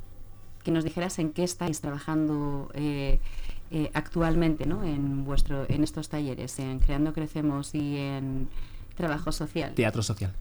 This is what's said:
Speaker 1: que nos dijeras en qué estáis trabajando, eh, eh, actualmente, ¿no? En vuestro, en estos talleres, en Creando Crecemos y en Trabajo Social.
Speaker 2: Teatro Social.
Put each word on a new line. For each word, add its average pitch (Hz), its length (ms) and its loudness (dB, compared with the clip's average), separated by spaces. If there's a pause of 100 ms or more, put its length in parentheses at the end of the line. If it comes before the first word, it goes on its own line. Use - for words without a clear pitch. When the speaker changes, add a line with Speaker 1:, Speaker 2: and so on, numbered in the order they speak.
(640)
Speaker 1:
que - 80 -4
nos 160 140 4
dijeras 175 340 -2
en 156 140 0
qué 175 100 0
estáis 175 380 -2
trabajando, 147 920 -2
eh, 143 440 4 (520)
eh, 156 220 0
actualmente, 160 720 2
¿no? 180 180 0
En 139 440 0
vuestro, 139 420 4
en 147 160 4
estos - 240 -4
talleres, 135 500 -6
en 131 200 -4
Creando 147 340 6
Crecemos 147 600 -2
y 143 240 -2
en 135 500 -2 (480)
Trabajo 160 340 0
Social. 151 440 -2
Speaker 2:
Teatro 113 280 2
Social. 101 380 -2